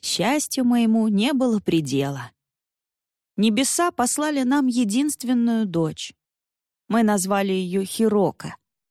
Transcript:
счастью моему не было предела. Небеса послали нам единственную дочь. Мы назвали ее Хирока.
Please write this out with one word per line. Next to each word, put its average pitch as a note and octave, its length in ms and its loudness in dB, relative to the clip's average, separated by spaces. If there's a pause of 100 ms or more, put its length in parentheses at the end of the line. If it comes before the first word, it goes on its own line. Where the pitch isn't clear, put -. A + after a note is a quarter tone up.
счастью C4 600 -2
моему A3+ 440 2
не G#3+ 260 2
было A#3+ 260 2
предела. C#3 680 -2 (1080)
Небеса A#3 520 0
послали C#4+ 540 -2
нам C4 240 2
единственную A#3 1000 0
дочь. E3 480 -4 (720)
Мы A3+ 140 2
назвали G3 500 0
ее F#3 320 -2
Хирока. G3+ 760 -2 (340)